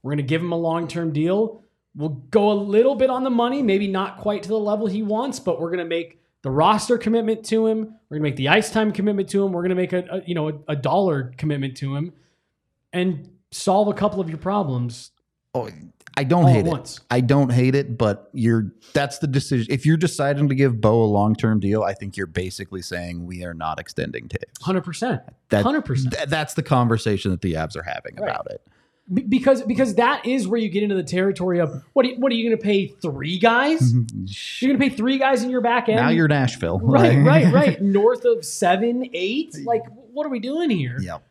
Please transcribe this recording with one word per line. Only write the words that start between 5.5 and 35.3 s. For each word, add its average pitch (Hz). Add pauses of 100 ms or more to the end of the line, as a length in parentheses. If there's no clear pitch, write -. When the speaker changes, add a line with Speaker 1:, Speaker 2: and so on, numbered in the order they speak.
Speaker 1:
we're 165
gonna 175
make 170 (200)
the 139
roster 208
commitment 220
to 220
him. 220 (140)
We're 151
gonna 151
make 131
the 135
ice 220
time 214
commitment 196
to 196
him. 196
We're 175
gonna 185
make 180
a, 180
a, 185
you 175
know, 151
a, 156 (160)
a 151
dollar 139
commitment 139
to 139
him 165 (800)
and 180 (220)
solve 202
a 196
couple 208
of 165
your 160
problems." 135 (440)
Speaker 2:
Oh, 117 (480)
I 143
don't 170
Speaker 1:
All 131
Speaker 2:
hate 117
Speaker 1:
at 165
Speaker 2:
it. -
Speaker 1:
once. - (100)
Speaker 2:
I 123
don't 135
hate 127
it, 139
but 107
you're, 113 (220)
that's 143
the 160
decision. 131
If 131
you're 160
deciding 143
to 135
give 131
Bo 113
a -
long-term 107
deal, 101
I 98
think 101
you're 95
basically 92
saying, 87
"We 90
are 85
not 80
extending -
Toews." -
Speaker 1:
Hundred 185
percent. 175 (280)
Speaker 2:
That, 202
Speaker 1:
Hundred 285
percent. 131
Speaker 2:
th-, 147
that's 156
the 165
conversation 113
that 90
the 87
Avs 80
are 80
having -
Speaker 1:
Right. 208
Speaker 2:
about -
it. - (500)
Speaker 1:
Be-, 202
because, 262
because 214
that 247
is 240
where 226
you 214
get 196
into 208
the 185
territory 180
of, 147 (100)
what 262
are 254
you, 254
what 262
are 233
you 226
gonna 226
pay 202
three 151
guys? 233
Speaker 2:
Mm-hmm. 110 (340)
Speaker 1:
You're 262
gonna 269
pay 269
three 254
guys 262